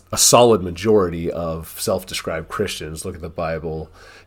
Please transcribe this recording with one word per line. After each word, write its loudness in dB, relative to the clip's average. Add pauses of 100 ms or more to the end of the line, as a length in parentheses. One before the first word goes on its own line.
(120)
a -4
solid 6
majority 0
of -8
self-described -6
Christians -6
look -8
at -14
the -10
Bible -6 (380)